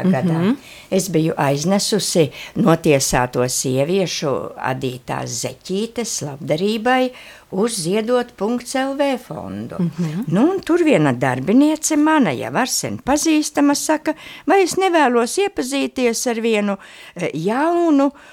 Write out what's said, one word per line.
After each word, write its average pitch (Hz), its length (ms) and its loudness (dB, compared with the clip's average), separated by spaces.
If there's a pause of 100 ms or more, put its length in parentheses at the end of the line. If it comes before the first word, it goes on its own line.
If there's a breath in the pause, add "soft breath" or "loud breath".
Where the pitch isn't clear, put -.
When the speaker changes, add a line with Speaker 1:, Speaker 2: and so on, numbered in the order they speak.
Speaker 1:
gadā. 180 300 2
Speaker 2:
Mhm. 175 200 2 (320 loud breath)
Speaker 1:
Es 190 240 -2
biju 165 260 2
aiznesusi 160 960 0 (240 loud breath)
notiesāto 139 880 2
sieviešu 143 880 0 (280)
adītās 131 760 -6
zeķītes 202 840 -6
labdarībai 208 880 0 (400 loud breath)
uz 226 260 0
ziedot 220 580 0
punkts 240 440 -4
L 269 180 -2
V 285 220 0
fondu. 104 680 -10
Speaker 2:
Mhm. 170 420 -2
Speaker 1:
Nu, 196 200 2
un 370 160 0
tur 349 240 0
viena 160 280 4
darbiniece 202 840 2
mana, 294 340 4
jau 117 200 -6
ar 226 180 -2
sen 104 300 -4
pazīstama, 294 760 2
saka, 302 400 -2 (280 loud breath)
vai 392 200 4
es 320 160 0
nevēlos 277 600 2
iepazīties 269 840 -2
ar 233 160 -2
vienu, 208 380 0 (340 loud breath)
eh, 175 200 -4
jaunu 285 800 2 (200 loud breath)